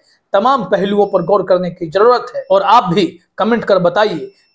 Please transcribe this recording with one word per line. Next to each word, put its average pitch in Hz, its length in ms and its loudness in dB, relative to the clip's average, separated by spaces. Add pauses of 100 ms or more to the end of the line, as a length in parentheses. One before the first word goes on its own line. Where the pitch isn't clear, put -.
(320)
तमाम 240 340 0
पहलुओं 202 400 0
पर 190 180 -2
गौर 190 200 0
करने 180 260 0
की 175 180 -12
जरूरत 233 480 0
है - 140 -8
और 190 140 2
आप 196 280 2
भी 185 140 0 (320)
comment 220 260 -2
कर 196 160 2
बताइए 175 500 -2 (240)